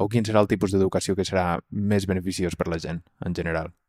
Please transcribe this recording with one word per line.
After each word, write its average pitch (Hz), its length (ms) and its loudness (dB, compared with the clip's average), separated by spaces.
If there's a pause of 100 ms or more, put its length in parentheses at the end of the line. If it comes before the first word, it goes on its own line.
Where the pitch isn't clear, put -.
o 101 80 -2
quin 113 160 2
serà 107 160 4
el 101 80 2
tipus 98 240 2
d'educació 95 440 2
que 95 80 0
serà 90 320 0 (120)
més 101 360 0
beneficiós 92 520 -2
per 87 120 -2
la 82 120 -2
gent, 85 200 -6 (240)
en 87 80 -2
general? 82 380 -4 (160)